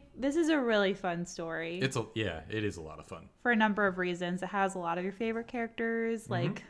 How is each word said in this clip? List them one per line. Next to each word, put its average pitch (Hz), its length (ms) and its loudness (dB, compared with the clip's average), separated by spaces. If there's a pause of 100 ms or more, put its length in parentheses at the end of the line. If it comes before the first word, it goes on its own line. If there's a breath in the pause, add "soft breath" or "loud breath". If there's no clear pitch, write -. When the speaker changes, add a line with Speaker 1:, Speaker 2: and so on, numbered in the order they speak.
(180)
Speaker 1:
this 269 180 0
is 320 140 4
a 311 100 6
really 208 340 4
fun 175 320 -2
story. 165 560 -4
Speaker 2:
It's 135 140 0
a, 113 100 0 (100)
yeah, 90 340 -2
it 107 160 -2
is 98 100 -2
a 85 60 -10
lot 78 180 -12
of 78 60 -14
fun. - 240 -12 (140)
Speaker 1:
For 240 80 4
a 233 40 6
number 214 320 4
of 185 100 0
reasons. 180 460 -2
It 180 60 -6
has 196 260 0
a 190 40 -4
lot 170 180 -2
of 180 80 -2
your 196 80 -4
favorite 226 340 -4
characters, 226 760 -2
Speaker 2:
Mm-hmm. - 100 -6
Speaker 1:
like, 180 360 0